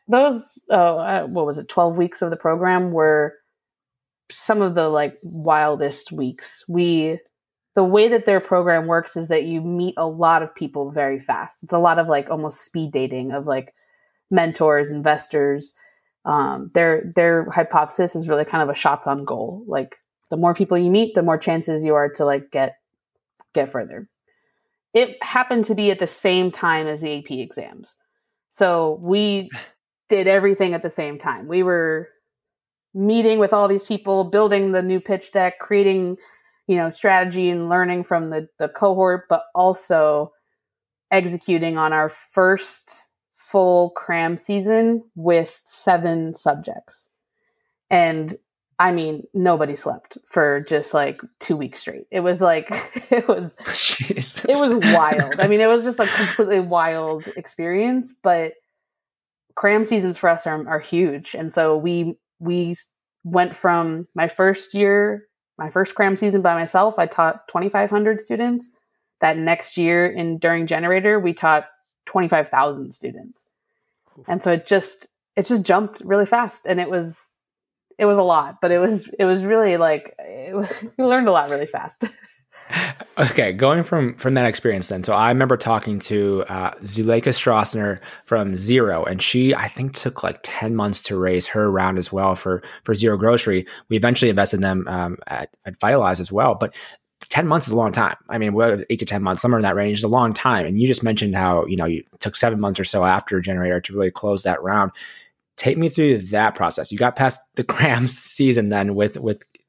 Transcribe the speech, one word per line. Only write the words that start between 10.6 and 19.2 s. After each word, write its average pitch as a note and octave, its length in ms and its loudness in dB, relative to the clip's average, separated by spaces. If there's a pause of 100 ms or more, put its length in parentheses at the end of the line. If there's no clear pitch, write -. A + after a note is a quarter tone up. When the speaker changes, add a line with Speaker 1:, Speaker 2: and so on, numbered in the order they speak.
Speaker 1:
very C#3 280 -2
fast. - 440 -8
It's E3+ 100 -6
a E3+ 60 2
lot E3+ 180 4
of, D#3+ 100 2
like, C#3+ 220 0
almost D3+ 360 -6
speed D#3 260 -6
dating C3 400 -4
of, C#3 160 -6
like, C3 260 -4 (560)
mentors, D#3 600 2
investors. D3 840 -2 (520)
Um, C#3 480 -2
their, E3 420 2
their E3+ 360 2
hypothesis E3+ 640 0
is D#3+ 120 -6
really D3+ 180 0
kind D#3+ 180 -2
of C#3 60 0
a C#3+ 60 -6
shots D3 320 0
on C#3 180 -4